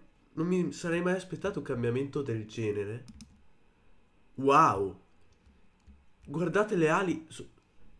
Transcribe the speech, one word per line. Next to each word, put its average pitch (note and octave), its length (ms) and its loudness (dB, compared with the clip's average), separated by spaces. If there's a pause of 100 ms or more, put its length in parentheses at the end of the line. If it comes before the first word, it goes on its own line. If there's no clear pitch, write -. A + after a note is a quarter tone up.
(360)
non D#3+ 120 0
mi F3+ 240 2
sarei E3+ 300 -2
mai F3+ 140 2
aspettato F#3 440 -6
un - 60 -8
cambiamento B2+ 560 -2
del A2+ 260 -4
genere. G#2+ 560 -4 (1300)
Wow. C3 640 4 (1200)
Guardate F#3 520 0
le D#3 120 4
ali F3 380 0
su-, - 240 -16 (480)